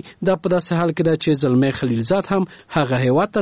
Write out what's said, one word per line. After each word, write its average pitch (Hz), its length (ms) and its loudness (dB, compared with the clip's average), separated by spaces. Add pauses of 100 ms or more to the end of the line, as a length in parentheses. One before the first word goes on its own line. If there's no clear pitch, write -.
(280)
دا 190 80 4
په 190 180 -4
داسې 175 180 0 (100)
حال 170 100 0
کې 160 160 -2
ده 160 160 2
چې 160 80 0 (140)
زلمی 131 340 2
خلیلزاد 127 540 -2
هم 190 100 0 (340)
هغه 127 280 0
هیواد 151 320 0
ته 208 40 2